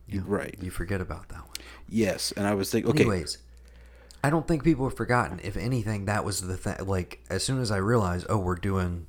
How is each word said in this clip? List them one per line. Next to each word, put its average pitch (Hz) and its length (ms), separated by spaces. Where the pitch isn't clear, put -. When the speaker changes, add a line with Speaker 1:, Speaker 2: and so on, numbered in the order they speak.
Speaker 1:
You're 98 160
Speaker 2:
Yeah. 98 120
Speaker 1:
right. 71 260
Speaker 2:
You 90 100
forget 92 300
about - 280
that - 120
one. - 140
Speaker 1:
Yes, 104 460
and 101 120
I 104 60
was 98 180
thinking, 113 200
okay. 131 120
Speaker 2:
Anyways, 92 360
I 139 60
don't 156 180
think 160 160
people 135 240
have 117 100
forgotten. 113 460
If 107 140
anything, 107 480
that 101 200
was 92 160
the 92 160
thing. - 180
Like, 92 340
as 95 140
soon 135 180
as 110 100
I 101 60
realized, 95 520
"Oh, 107 80
we're 90 180
doing 90 540